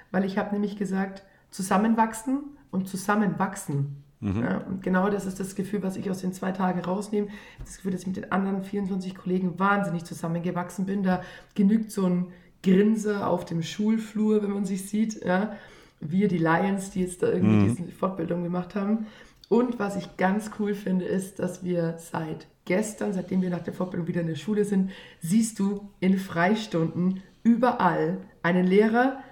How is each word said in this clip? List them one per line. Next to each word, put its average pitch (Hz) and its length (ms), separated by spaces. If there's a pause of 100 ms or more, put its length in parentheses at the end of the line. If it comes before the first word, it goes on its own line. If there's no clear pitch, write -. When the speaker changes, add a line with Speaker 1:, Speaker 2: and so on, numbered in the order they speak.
(100)
Speaker 1:
weil 190 140
ich 190 120
hab 202 160
nämlich 202 240
gesagt, 190 480 (260)
zusammenwachsen 226 920 (280)
und 190 180
zusammenwachsen. 190 1160 (160)
Speaker 2:
Mhm. 104 220
Speaker 1:
Ja, - 160
und - 240
genau 185 260
das 202 160
ist 190 160
das 190 140
Gefühl, 196 280
was 190 140
ich 190 140
aus 185 100
den 185 140
zwei 185 180
Tagen 185 280
rausnehme. 202 480 (300)
Das - 180
Gefühl, 190 160
dass 180 100
ich - 40
mit 190 100
den - 160
anderen 196 300
vierundzwanzig 190 520
Kollegen 180 440
wahnsinnig 190 460
zusammengewachsen 170 800
bin. 196 180
Da 185 200 (320)
genügt 214 360
so 196 160
ein 180 200 (360)
Grinse 202 640
auf 180 200
dem 165 160
Schulflur, 214 800
wenn 196 80
man 202 160
sich 190 240
sieht. 220 340
Ja. 190 320 (440)
Wir, 185 280
die 175 100
Lions, 180 520
die 185 100
jetzt 180 220
da - 60
irgendwie 110 420
Speaker 2:
Mhm. - 60
Speaker 1:
diese 170 160
Fortbildung 170 500
gemacht 175 320
haben. 208 320 (420)
Und 240 300
was 202 180
ich - 200
ganz 196 420
cool 208 160
finde, 185 300
ist, - 340
dass 180 260
wir 170 340
seit 160 480 (180)
gestern, 220 480
seitdem 185 300
wir 180 80
nach 175 120
der - 120
Fortbildung 175 340
wieder 175 140
in 165 40
der 160 100
Schule 208 280
sind, 190 260 (300)
siehst 220 380
du 202 320 (100)
in 190 180
Freistunden 180 1040 (200)
überall 185 760 (240)
einen 180 240
Lehrer, 220 520 (140)